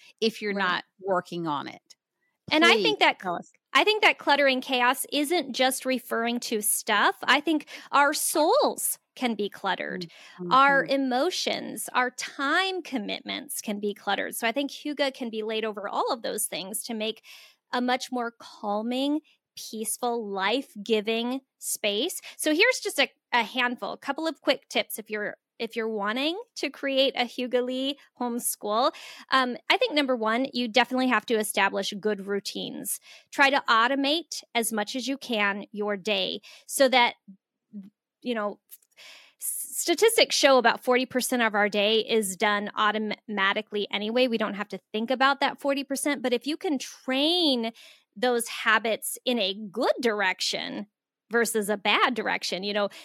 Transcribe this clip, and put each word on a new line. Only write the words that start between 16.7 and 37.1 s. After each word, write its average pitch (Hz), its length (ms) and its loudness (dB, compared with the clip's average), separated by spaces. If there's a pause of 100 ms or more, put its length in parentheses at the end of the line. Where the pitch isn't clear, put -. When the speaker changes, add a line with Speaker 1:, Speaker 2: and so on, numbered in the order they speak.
Speaker 2:
to 233 100 -8
make 220 280 -6 (500)
a 247 80 0
much 247 320 -2
more 233 260 -4
calming, 247 840 -2 (360)
peaceful, 226 720 -4
life-giving 226 1120 -2 (180)
space. 214 640 -4 (160)
So 311 180 2
here's 453 260 4
just - 180 -4
a, 262 100 2 (240)
a 233 100 4
handful, 233 500 -2
a 202 60 -10
couple 302 280 -6
of 320 140 -4
quick - 280 0
tips - 300 -4
if 220 120 -16
you're, 208 260 -6 (240)
if 226 160 -8
you're 226 120 -2
wanting 226 480 -2 (200)
to - 120 -4
create 269 480 0
a 247 60 0
Hygge 247 420 -2
Lee 262 320 -4 (240)
homeschool. 240 680 -2 (400)
Um, 254 260 2 (140)
I - 60 8
think 440 180 0
number 262 220 2
one, 226 360 0
you 247 140 -2
definitely 254 400 2
have 226 200 2
to 240 80 0
establish 202 640 0
good 202 260 -2
routines. 196 720 -6 (320)
Try 277 200 4
to 269 180 2
automate 277 760 2 (140)
as 226 160 0
much 214 240 -4
as 233 100 -4
you 269 100 -4
can 208 540 -2
your 208 260 -4
day 190 440 -2 (260)
so 269 220 2
that, 240 260 4 (1080)